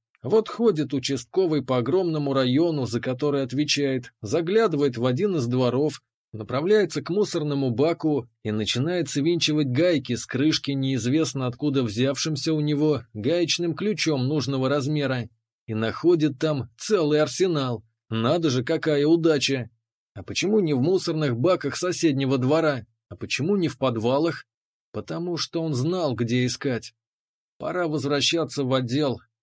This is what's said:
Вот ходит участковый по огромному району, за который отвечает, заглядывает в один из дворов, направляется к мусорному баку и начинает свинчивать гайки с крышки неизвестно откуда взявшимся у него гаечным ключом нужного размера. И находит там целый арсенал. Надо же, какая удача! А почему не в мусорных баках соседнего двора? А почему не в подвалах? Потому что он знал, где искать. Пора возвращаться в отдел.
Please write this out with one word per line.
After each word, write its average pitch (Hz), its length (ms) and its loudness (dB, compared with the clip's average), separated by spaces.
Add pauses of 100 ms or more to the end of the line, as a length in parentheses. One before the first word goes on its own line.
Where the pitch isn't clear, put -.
(220)
Вот 214 260 2
ходит 156 460 0
участковый 139 720 -2
по 127 140 0
огромному 151 540 0
району, 135 540 2
за 113 140 -2
который 139 420 -2
отвечает, 135 720 -2 (100)
заглядывает 160 720 2
в 113 100 -2
один 175 280 0
из 123 140 0
дворов, 127 520 0 (320)
направляется 151 680 0
к 127 80 -8
мусорному 151 640 0
баку 151 560 2 (160)
и 107 80 -2
начинает 123 560 0
свинчивать 151 640 0
гайки 139 420 2
с 113 100 -4
крышки 143 460 0
неизвестно 135 800 0
откуда 135 340 -2
взявшимся 135 720 -2
у 151 60 0
него 147 420 2 (100)
гаечным 165 600 -2
ключом 156 540 -2
нужного 135 400 0
размера. 135 600 -2 (380)
И 113 80 -6
находит 151 640 2
там 156 400 -2
целый 151 420 2
арсенал. 151 640 0 (260)
Надо 143 420 2
же, 127 120 0
какая 151 420 0
удача! 151 640 2 (480)
А 101 60 -14
почему 196 380 0
не 160 120 2
в 127 80 2
мусорных 156 560 2
баках 143 400 2
соседнего 139 600 0
двора? 143 480 2 (240)
А 101 60 -14
почему 165 400 -2
не 170 120 0
в 131 80 -6
подвалах? 131 680 0 (440)
Потому 165 460 -6
что - 240 -6
он 160 140 -2
знал, 151 400 0
где 123 320 0
искать. 120 480 -4 (640)
Пора 175 280 -2
возвращаться 143 800 0
в 127 80 0
отдел. 127 480 0 (220)